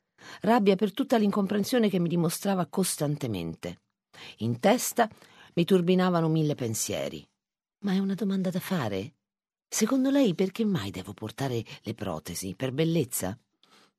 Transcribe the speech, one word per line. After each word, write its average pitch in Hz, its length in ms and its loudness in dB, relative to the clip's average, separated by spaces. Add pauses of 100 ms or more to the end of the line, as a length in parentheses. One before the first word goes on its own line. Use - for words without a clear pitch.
(400)
Rabbia 202 360 4
per 196 180 0
tutta 269 240 0
l'incomprensione 208 720 2
che 196 80 0
mi 170 100 2
dimostrava 175 580 0
costantemente. 110 1160 -4 (560)
In 117 220 -2
testa 226 500 2 (420)
mi 170 120 2
turbinavano 180 640 4
mille 156 260 2
pensieri. 85 720 -4 (580)
"Ma 202 80 0
è 185 60 2
una 196 160 0
domanda 190 340 -2
da 180 120 -2
fare? 113 560 -4 (520)
Secondo 262 420 0
lei 269 240 4
perché 190 300 0
mai 143 260 0
devo 92 220 -10
portare 117 500 -4 (200)
le 110 120 -6
protesi? 87 600 -8
Per 131 180 -4
bellezza?" 139 640 -2 (600)